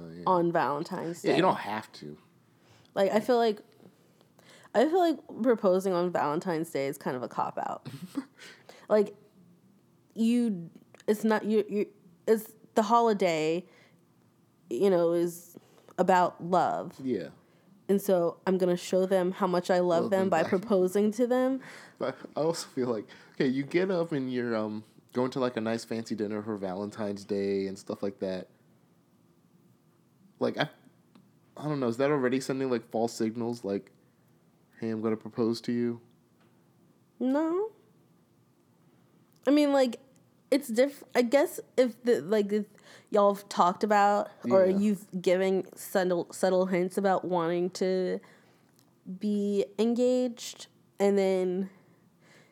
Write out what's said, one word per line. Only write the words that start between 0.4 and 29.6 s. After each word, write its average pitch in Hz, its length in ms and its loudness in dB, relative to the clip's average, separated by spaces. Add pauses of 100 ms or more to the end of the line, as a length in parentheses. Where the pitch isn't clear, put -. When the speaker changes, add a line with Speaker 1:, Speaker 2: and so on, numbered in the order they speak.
Speaker 2:
Valentine's 160 720 -2
Day. 160 80 0
Speaker 1:
Yeah, - 60 2
you 165 60 4
don't 185 160 2
have 107 340 -10
to. 76 240 -16 (760)
Speaker 2:
Like, 196 180 2
I 214 80 4
feel 240 160 2
like, 226 240 2 (1120)
I 226 120 6
feel 339 120 2
like 339 200 2 (240)
proposing 196 500 2
on 175 180 0
Valentine's 160 600 -2
Day 139 180 -4
is 135 100 -8
kind 147 180 -6
of 127 60 -8
a 113 60 -6
cop-out. - 580 -6 (300)
Speaker 1:
<laughs> - 720 -16
Speaker 2:
Like, 208 260 2 (1000)
you, 226 540 0 (380)
it's 208 160 0
not, 214 220 2
you, 208 240 2
you, 208 180 -2 (400)
it's 220 260 0 (220)
the - 80 4
holiday, 185 840 2 (1040)
you 180 200 2
know, 170 220 4
is 170 440 -2 (420)
about 180 440 2
love. 156 520 0 (100)
Speaker 1:
Yeah. 95 240 -4 (640)
Speaker 2:
And 196 120 2
so 175 440 0
I'm 185 120 2
gonna 180 180 2
show 185 300 0
them 185 260 0
how 190 140 -2
much 175 240 0
I 180 100 4
love 175 240 2
Speaker 1:
Love 226 60 -4
Speaker 2:
them 190 120 2
Speaker 1:
them 190 80 0
Speaker 2:
by 165 120 2
Speaker 1:
back. 165 80 -4
Speaker 2:
proposing 196 640 2
to 240 140 0
them. 254 340 0 (380)
Speaker 1:
But 131 180 -6 (200)
I 135 40 -2
also 165 340 -2
feel 127 140 -2
like, 110 160 -4 (300)
okay, 151 120 0
you 131 160 0
get 175 280 0
up 170 220 -2
and 131 200 -4
you're, 120 240 -2
um, 107 260 -4 (300)
going 127 200 0
to, 139 80 -4
like, 123 160 -2
a 110 40 -4
nice 113 240 -2
fancy 113 300 -6
dinner 104 280 -4
for 107 140 -6
Valentine's 101 680 -8
Day 98 420 -2
and 95 120 -10
stuff - 240 -10
like 101 180 -6
that. 92 260 -6 (1900)